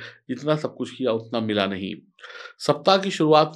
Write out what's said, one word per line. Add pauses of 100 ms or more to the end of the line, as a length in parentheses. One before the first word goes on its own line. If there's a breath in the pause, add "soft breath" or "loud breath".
(280 loud breath)
जितना
सब
कुछ
किया,
उतना
मिला
नहीं। (640 loud breath)
सप्ताह
की
शुरुआत